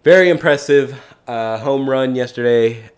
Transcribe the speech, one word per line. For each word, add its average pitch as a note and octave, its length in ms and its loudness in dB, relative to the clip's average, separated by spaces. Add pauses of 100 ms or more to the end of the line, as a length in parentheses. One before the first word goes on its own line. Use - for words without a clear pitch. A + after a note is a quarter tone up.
very F3+ 260 6
impressive, C#3+ 720 0 (260)
uh, A2+ 300 -6
home C#3 320 -4
run C3 260 -2
yesterday, A#2 840 -2